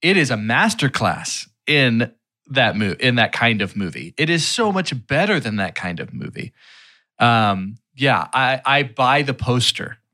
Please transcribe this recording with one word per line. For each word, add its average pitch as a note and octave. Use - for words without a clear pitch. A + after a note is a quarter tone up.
It F#3+
is C#3
a A2+
masterclass A2
in B2
that A#2+
mo-, G2+
in B2
that A2
kind A2+
of F#2+
movie. E2+
It D#3
is E3+
so A3
much F#3
better F3
than G#2+
that F#2
kind F2
of -
movie. -
Um, G#2+
yeah, B2+
I, C3
I C#3
buy C3
the C#3
poster -